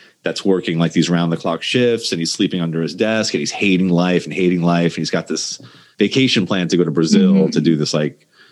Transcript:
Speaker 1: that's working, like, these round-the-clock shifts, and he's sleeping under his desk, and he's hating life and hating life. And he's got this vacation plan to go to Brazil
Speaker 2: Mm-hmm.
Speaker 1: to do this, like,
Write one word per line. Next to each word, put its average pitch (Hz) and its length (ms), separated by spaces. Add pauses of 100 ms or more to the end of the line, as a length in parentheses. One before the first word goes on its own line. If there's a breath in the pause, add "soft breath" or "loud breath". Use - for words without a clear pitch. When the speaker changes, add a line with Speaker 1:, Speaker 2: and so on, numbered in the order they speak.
(220 soft breath)
Speaker 1:
that's - 220
working, 90 340
like, 82 140
these 82 160
round-the-clock 85 540
shifts, 120 500
and 90 80
he's 82 100
sleeping 92 300
under 82 220
his 76 120
desk, 110 380
and 80 60
he's 73 140
hating 95 360
life 87 380
and 78 80
hating 90 260
life. 85 320
And - 60
he's 80 120
got 82 180
this - 300 (400 loud breath)
vacation 123 480
plan 90 220
to 92 80
go 85 80
to 80 60
Brazil 80 420
Speaker 2:
Mm-hmm. - 180
Speaker 1:
to 76 120
do 80 140
this, 73 180
like, 76 320 (260 soft breath)